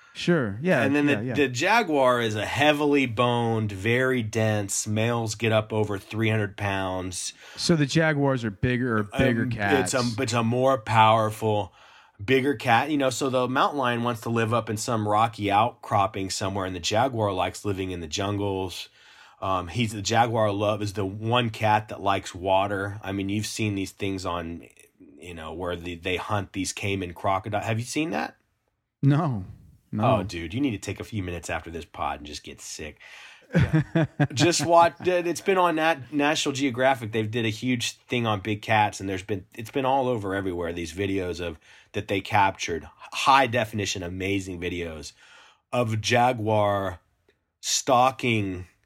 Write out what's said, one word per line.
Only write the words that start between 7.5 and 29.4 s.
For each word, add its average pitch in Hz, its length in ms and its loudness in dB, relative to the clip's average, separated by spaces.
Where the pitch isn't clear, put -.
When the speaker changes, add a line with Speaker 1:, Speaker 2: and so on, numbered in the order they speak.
Speaker 1:
So - 200 2
the 147 100 2
jaguars 139 580 2
are 113 60 0
bigger, 123 480 0
are 107 40 2
bigger 117 240 2
Speaker 2:
Um, 127 80 -2
Speaker 1:
cats. 101 440 0
Speaker 2:
it's 120 240 0
a, 135 40 -2
it's 120 100 -2
a 120 100 2
more 127 360 2
powerful, 110 960 2
bigger 131 300 2
cat. 123 360 2
You 156 60 0
know, 135 140 2
so 135 180 -2
the 127 180 2
mountain 147 320 0
lion 120 260 0
wants 120 180 -2
to 117 80 -4
live 117 240 2
up 113 160 -2
in 104 80 -2
some 107 280 -2
rocky 107 440 2
outcropping 101 800 0
somewhere, 98 340 -4
and 92 100 -6
the 90 60 -8
jaguar 110 500 0
likes 92 360 -4
living 95 240 -4
in 90 100 -6
the 82 60 -8
jungles. 98 800 -4
Um, 92 260 -2
he's, 110 240 -2
the 110 80 -8
jaguar 113 500 2
love 101 300 0
is 101 140 -6
the 101 100 -2
one 110 460 0
cat 107 380 2
that 78 120 -10
likes 98 340 -2
water. 98 680 0
I 95 80 -6
mean, 98 160 -2
you've 107 160 -2
seen 107 300 -2
these 95 180 -4
things 95 320 -6
on, 85 380 -6
you 87 140 -14
know, 80 180 -10
where 87 240 -4
the, 85 200 -8
they 82 200 -4
hunt 98 380 -4
these 95 180 -4
caiman 98 400 -4
crocodile. 98 480 -2
Have 113 180 -2
you 120 60 -4
seen 156 280 -4
that? - 240 -6
Speaker 1:
No. 139 420 2